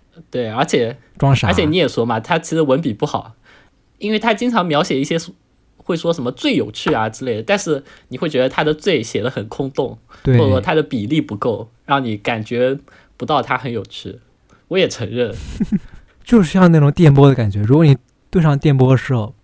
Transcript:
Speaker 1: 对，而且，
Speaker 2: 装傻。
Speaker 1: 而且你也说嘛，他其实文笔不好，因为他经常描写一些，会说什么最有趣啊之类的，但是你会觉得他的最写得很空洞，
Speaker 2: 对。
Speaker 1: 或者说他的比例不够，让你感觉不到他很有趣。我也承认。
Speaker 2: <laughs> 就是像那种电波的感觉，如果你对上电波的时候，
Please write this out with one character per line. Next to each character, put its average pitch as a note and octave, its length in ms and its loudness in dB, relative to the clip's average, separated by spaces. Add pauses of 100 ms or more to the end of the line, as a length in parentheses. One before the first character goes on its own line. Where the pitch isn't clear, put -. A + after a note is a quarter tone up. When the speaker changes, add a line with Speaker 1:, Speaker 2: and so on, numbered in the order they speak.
(300)
Speaker 1:
对， A#2+ 180 -6
而 A#2+ 160 -2
且， B2 320 -2 (220)
Speaker 2:
装 C#3 180 4
傻。 B2 120 0
Speaker 1:
而 C3 40 2
且 E3+ 140 2
你 D#3 100 0
也 D#3+ 100 2
说 A#2+ 200 -2
嘛， A#2 120 -2
他 E3 200 -2
其 D#3+ 180 -6
实 D#3+ 60 4
文 C#3 180 2
笔 C3 140 -4
不 D3 100 -6
好， A2 300 -6 (640)
因 G#3 140 -4
为 G#3+ 60 0
他 A3+ 140 0
经 A#3+ 180 -2
常 G#3 140 0
描 D3+ 180 0
写 C3+ 160 -2
一 C#3+ 60 -2
些， E3 140 -2 (580)
会 - 180 -6
说 E3+ 160 -2
什 D3 120 -4
么 B2 100 -4
最 C#4 220 -2
有 A2 180 -2
趣 D#3 220 -2
啊 A2 120 0
之 A2 200 -10
类 A2+ 100 -2
的， A2 60 -6
但 G3 160 0
是 D3+ 260 -4 (240)
你 B2+ 80 -14
会 E3 140 -4
觉 C3+ 100 0
得 B2+ 80 2
他 D3 160 -2
的 D3+ 80 0
最 D3+ 300 -2
写 A2 180 -8
得 A#2 80 -4
很 G#2+ 180 -8
空 C3+ 240 -8
洞， A#2+ 280 -6 (240)
Speaker 2:
对。 B2 160 2
Speaker 1:
或 A#2 60 4
者 G#2 60 2
说 G2 80 2
他 C#3 160 -2
的 D#3 80 2
比 A2+ 240 -6
例 D3+ 140 0
不 G#2 160 -6
够， A2 340 -4 (140)
让 C#3 180 0
你 A2 140 -6
感 A2+ 260 -6
觉 B2+ 360 -2 (400)
不 A#2+ 80 -10
到 C#3+ 160 0
他 B2+ 160 -4
很 C3+ 120 -8
有 G#2+ 140 -6
趣。 - 340 -16 (500)
我 F3+ 100 -2
也 D#3 100 2
承 A2 220 -8
认。 A#2 240 -2 (460)
Speaker 2:
<laughs> - 440 -20
就 A3+ 180 6
是 D3 80 -2
像 F#3 220 6
那 D#3+ 80 6
种 C#3+ 100 6
电 D3+ 220 6
波 C#3 160 8
的 C3+ 60 6
感 A2+ 160 0
觉， G#2 100 -4
如 A2+ 160 2
果 E3+ 80 6
你 C#3 100 6 (360)
对 F#3 100 2
上 D3 180 2
电 C#3+ 160 2
波 C3 160 4
的 C3 60 6
时 - 160 -4
候， G#2+ 320 -4